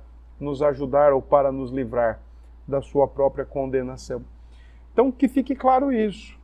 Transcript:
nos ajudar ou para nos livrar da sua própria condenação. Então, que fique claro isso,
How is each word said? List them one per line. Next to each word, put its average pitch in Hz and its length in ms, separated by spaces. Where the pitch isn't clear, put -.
nos 143 220
ajudar 143 520
ou 131 80
para 139 300
nos 131 200
livrar 120 480
da 139 140
sua 139 260
própria 135 380
condenação. 131 760
Então, 262 180
que 262 160
fique 262 280
claro 262 360
isso, 214 520